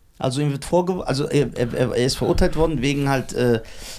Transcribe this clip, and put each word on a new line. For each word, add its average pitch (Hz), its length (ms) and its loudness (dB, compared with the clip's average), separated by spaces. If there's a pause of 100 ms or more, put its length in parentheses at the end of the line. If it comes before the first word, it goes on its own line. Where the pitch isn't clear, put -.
(180)
Also 131 240 -2
ihm 147 100 2
wird 139 120 -4
vorge-, 180 420 0
also 135 220 0
er, 139 300 2
er, 120 160 -2
er, 127 200 0
er 120 120 2
ist 139 100 0
verurteilt 170 400 2
worden 160 260 0
wegen 139 280 0
halt, 135 240 -2
äh, 120 260 2 (400)